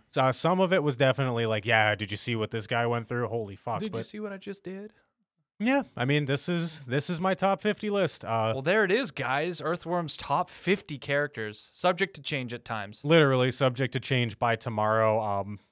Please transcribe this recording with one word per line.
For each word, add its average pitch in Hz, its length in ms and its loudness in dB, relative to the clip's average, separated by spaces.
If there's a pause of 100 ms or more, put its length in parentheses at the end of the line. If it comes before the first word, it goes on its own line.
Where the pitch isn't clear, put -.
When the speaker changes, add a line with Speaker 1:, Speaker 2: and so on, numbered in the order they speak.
(120)
Speaker 1:
So, 143 100 0
uh, 131 80 4
some 175 300 2
of 180 120 2
it 160 120 4
was 143 120 0
definitely 127 500 2
like, 107 200 0
"Yeah, 107 300 6
did 104 160 -4
you 104 40 -4
see 120 200 -2
what 107 160 -2
this 110 160 -6
guy 120 180 0
went 117 220 -2
through? 123 180 -2
Holy 104 300 -6
fuck." 120 240 -6
Speaker 2:
Did 214 60 -6
you 208 40 -8
Speaker 1:
But 113 160 -6
Speaker 2:
see 214 140 -12
what 208 120 -8
I 196 40 -12
just 190 260 -12
did? 196 300 -14 (680)
Speaker 1:
yeah, 254 240 2 (140)
I 123 80 -2
mean, 143 220 2
this 139 220 -2
is, 165 360 -2
this 131 260 -2
is 165 100 -4
my 190 140 2
top 190 260 0
fifty 208 300 -2
list. 202 340 0
Uh, 110 300 0
Speaker 2:
Well, 135 80 -6
there 196 220 2
it 185 80 0
is, 233 180 0
guys. 143 500 -2
Earthworm's 165 560 -4
top 165 320 -2
fifty 180 480 -2
characters, 143 760 -4
subject 185 420 0
to 147 80 -16
change 127 320 -6
at 117 100 -12
times. 107 380 -8
Speaker 1:
Literally 139 480 6
subject 127 440 0
to 127 60 -2
change 120 380 0
by - 160 2
tomorrow. 110 680 2
Um, 101 380 -2 (140)